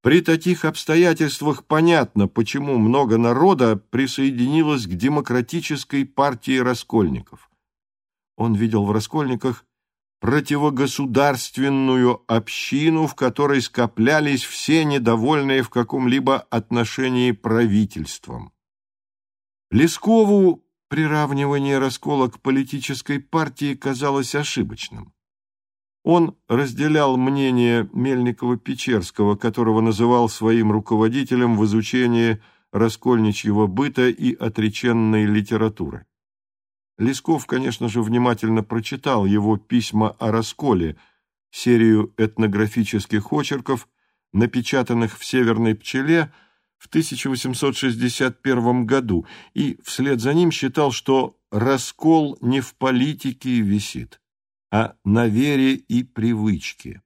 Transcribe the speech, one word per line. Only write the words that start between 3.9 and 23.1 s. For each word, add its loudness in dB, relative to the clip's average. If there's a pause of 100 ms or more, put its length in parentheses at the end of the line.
к -8
демократической -2
партии -2
раскольников. -2 (840)
Он 0
видел 0
в -2
раскольниках -4 (560)
противогосударственную 0
общину, 0
в -6
которой 0
скоплялись 0
все 0
недовольные 0
в -6
каком-либо 0 (100)
отношении -2
правительством. -2 (1160)
Лескову 4 (260)
приравнивание 0
раскола -2
к -10
политической -4